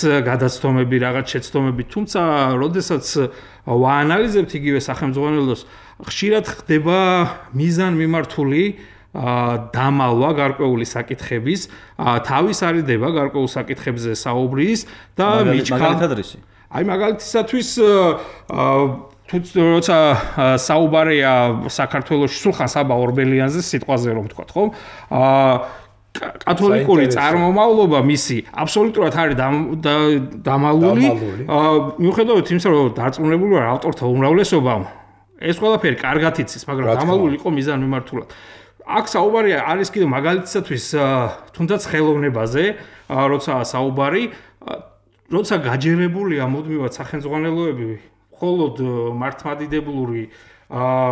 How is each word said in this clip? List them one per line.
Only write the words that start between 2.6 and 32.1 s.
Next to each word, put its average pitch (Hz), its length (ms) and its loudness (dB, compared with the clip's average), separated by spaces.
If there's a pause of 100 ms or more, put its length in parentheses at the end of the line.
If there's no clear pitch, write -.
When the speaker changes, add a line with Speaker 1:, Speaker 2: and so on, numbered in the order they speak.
Speaker 1:
ვაანალიზებთ 151 960 2
იგივე 143 260 -2
სახელმძღვანელოს, 139 840 -2 (360)
ხშირად 208 500 -2
ხდება 165 520 0 (500)
მიზანმიმართული, 160 1120 0 (460)
ა, 123 200 -6 (380)
დამალვა 131 640 2
გარკვეული 135 560 0
საკითხების, 127 840 -6 (220)
ა, 120 280 0
თავის 156 400 0
არიდება 151 500 0
გარკვეულ 139 360 -2
საკითხებზე 117 720 -6
საუბრის 131 720 -2 (220)
და 190 180 0
Speaker 2:
მაგალი-, 214 220 2
Speaker 1:
მიჩქა- 135 240 0
Speaker 2:
მაგალითად 165 360 2
რისი? 104 260 -8 (340)
Speaker 1:
აი, 156 120 -4
მაგალითისათვის, 208 840 -2 (760)
ა, 135 200 -2 (560)
თუ, - 160 -4 (300)
როცა, 170 300 4 (340)
ა, 135 140 0 (100)
საუბარია 156 760 4 (340)
საქართველოში, 139 680 -2
სულხან 170 360 0
საბა 135 260 0
ორბელიანზე, 131 640 2
სიტყვაზე 120 480 -2
რომ 110 160 -2
ვთქვათ, - 240 -14
ხო? 196 140 -2 (420)
ა, - 160 0 (920)
კა-, - 200 -8
კათოლიკური 185 720 2
Speaker 3:
საინტერესო. 127 120 2
Speaker 1:
წარმომავლობა 175 840 4
მისი 135 360 0 (140)
აბსოლუტურად 208 640 0
არის 156 240 0
დამ-, 139 360 0
და-, 151 460 2 (180)
დამალული. 156 680 2
Speaker 3:
დამალული. 110 380 -2
Speaker 1:
ა, 156 140 0 (360)
მიუხედავად 208 520 2